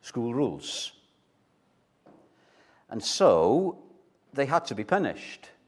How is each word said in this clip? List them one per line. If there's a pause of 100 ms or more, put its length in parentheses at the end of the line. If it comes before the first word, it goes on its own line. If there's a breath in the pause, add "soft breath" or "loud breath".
school
rules. (2000 soft breath)
And
so (560)
they
had
to
be
punished. (180)